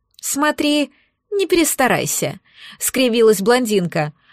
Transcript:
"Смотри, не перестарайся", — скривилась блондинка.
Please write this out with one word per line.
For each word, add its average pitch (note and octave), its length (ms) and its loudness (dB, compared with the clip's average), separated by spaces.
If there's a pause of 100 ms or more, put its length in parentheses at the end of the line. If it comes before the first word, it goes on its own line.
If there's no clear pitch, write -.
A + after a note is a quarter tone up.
(180)
"Смотри, D4 760 -2 (380)
не G4 160 -2
перестарайся", — A3+ 960 -2 (380)
скривилась A3+ 640 2
блондинка. G3 720 0 (180)